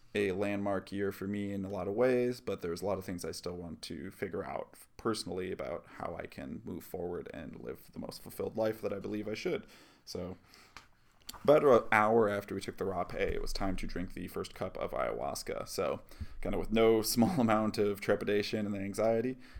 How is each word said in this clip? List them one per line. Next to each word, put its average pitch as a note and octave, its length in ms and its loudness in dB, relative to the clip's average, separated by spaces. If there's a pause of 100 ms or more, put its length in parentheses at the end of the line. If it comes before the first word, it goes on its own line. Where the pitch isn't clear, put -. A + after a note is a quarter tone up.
(160)
a G2+ 160 2
landmark G2+ 600 0
year G2 200 0
for G2 160 -6
me G2+ 240 -2
in G2 140 -4
a F#2+ 40 -6
lot F#2+ 180 -4
of G2 60 -2
ways, B2 460 4
but G2 220 -4
there's E2+ 200 -4
a F#2 40 -2
lot G2 120 2
of F#2 60 -6
things F2 220 -6
I E2 60 -4
still F2+ 240 -8
want E2+ 280 -10
to F2 280 -8
figure - 340 -6
out - 240 -6 (280)
personally F#2 540 -2
about - 340 -6 (140)
how E2+ 180 -6
I - 80 -8
can - 380 -10
move F2 200 -8
forward F2 500 -6
and - 280 -10
live A#1+ 180 -8 (140)
the - 60 -14
most - 240 -10
fulfilled - 320 -6
life A2 260 2
that G2+ 120 -2
I G2 60 -4
believe G#2 280 -4
I G#2+ 60 -4
should. D#3+ 300 -4 (420)
So F2+ 320 -8 (1080)
about D3+ 200 8
an B2 180 10 (100)
hour A2 380 6
after G2+ 260 -2
we F#2+ 60 -4
took - 160 -8
the F#2 80 -2
rapé, F2+ 480 0
it E2+ 80 -2
was D#2+ 100 -2
time F#2+ 240 0
to - 100 -2
drink F2+ 280 -4
the F2+ 140 -8
first - 280 -8
cup - 220 -6
of - 140 -4
ayahuasca. B1 760 -4
So D2+ 320 -2 (420)
kind - 140 0
of F2+ 40 0
with E2+ 120 -2
no A2+ 300 8
<laughs> - 20 0
small A#2 360 4
amount A2 380 4
of G#2 220 2
trepidation G#2 640 2
and G#2 100 -4
anxiety, A2+ 640 0 (220)